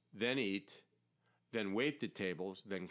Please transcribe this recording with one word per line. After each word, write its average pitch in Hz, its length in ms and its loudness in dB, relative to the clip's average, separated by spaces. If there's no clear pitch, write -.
then 117 260 2
eat, 101 440 0
then 104 200 2
wait 139 280 2
the 110 80 -2
tables, 92 580 -2
then 92 240 -4